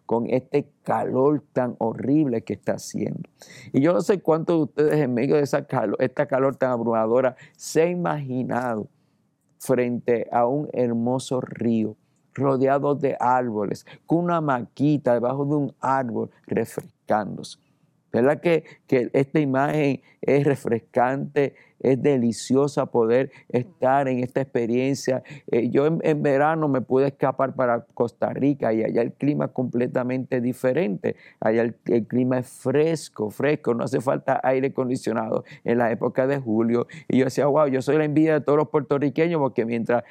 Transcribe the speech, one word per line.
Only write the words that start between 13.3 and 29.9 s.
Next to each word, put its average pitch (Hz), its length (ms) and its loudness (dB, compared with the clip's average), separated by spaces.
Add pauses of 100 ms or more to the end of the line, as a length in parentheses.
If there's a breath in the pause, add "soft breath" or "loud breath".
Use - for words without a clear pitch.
con 160 120 2
una 175 180 0
hamaquita 139 800 0
debajo 123 300 0
de 143 120 0
un 143 240 -2
árbol 120 500 -2 (160 soft breath)
refrescándose. - 1120 -6 (540)
¿Verdad 131 280 2
que, 165 240 0 (220 loud breath)
que 123 260 0
esta 143 280 2
imagen 143 600 0 (220 soft breath)
es 143 220 4
refrescante? 139 1080 0 (260 soft breath)
Es 123 220 2
deliciosa 135 840 2
poder 120 440 2 (180 loud breath)
estar 131 600 0
en 127 100 0
esta 127 220 -4
experiencia. 127 840 -2 (240 loud breath)
Eh, 120 240 0
yo 139 160 2
en, 165 160 0
en 151 200 0
verano 147 460 2
me 131 120 0
pude 131 260 2
escapar 135 480 -2
para 120 280 0 (120)
Costa 113 360 -2
Rica 131 420 0
y 110 100 2
allá 110 200 0
el 127 100 -4
clima 147 340 0
es - 60 -6
completamente 127 880 -2